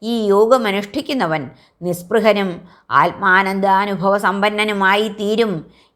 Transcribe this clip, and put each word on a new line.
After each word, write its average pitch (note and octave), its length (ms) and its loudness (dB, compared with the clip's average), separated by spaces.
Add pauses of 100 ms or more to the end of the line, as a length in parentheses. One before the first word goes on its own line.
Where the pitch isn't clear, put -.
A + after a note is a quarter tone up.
ഈ A3 240 -2
യോഗമനുഷ്ഠിക്കുന്നവൻ G3+ 1200 0 (320)
നിസ്പൃഹനും F#3+ 760 0 (300)
ആത്മാനന്ദാനുഭവ F#3+ 1300 2
സമ്പന്നനുമായി G#3 920 0
തീരും G#3 580 -4 (300)